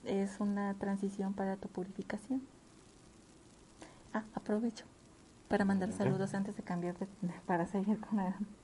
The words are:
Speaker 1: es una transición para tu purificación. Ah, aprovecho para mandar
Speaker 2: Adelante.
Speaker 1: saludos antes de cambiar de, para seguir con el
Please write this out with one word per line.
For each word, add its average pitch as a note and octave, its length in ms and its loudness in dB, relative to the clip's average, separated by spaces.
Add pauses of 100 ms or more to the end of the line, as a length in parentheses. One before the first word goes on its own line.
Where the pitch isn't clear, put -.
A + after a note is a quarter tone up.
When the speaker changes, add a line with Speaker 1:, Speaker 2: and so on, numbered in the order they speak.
Speaker 1:
es G3 340 0
una G3+ 360 0
transición G3 580 0
para G3 240 0
tu - 100 -10
purificación. G#3 720 -4 (1700)
Ah, A3 100 -2 (120)
aprovecho A3 500 0 (640)
para G3+ 160 6
mandar F#3+ 240 4
Speaker 2:
Adelante. G3 220 4
Speaker 1:
saludos F#3+ 220 2
antes G3+ 220 0
de - 80 -8
cambiar F3 340 -2
de, F#3+ 100 -2 (380)
para E3+ 200 4
seguir G3+ 340 2
con G#3+ 220 0
el F#3 120 0 (300)